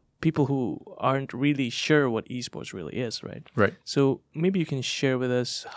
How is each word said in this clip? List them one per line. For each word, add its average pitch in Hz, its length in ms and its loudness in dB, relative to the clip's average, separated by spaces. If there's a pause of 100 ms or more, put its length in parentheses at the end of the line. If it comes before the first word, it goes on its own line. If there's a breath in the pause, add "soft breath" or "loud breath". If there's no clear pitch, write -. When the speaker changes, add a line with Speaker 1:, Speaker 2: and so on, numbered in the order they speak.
(200)
Speaker 1:
people 156 240 2
who 127 340 -2 (200)
aren't 135 340 0
really 135 380 0
sure 147 400 4
what 110 180 -2
esports - 460 -8
really 82 220 -8
is, 113 280 -6
right? - 200 -12 (120)
Speaker 2:
Right. 101 160 4 (120)
Speaker 1:
So 135 360 2 (140)
maybe 180 240 2
you 160 80 0
can 135 160 -4
share 131 360 0
with 123 120 0
us 123 340 0 (120)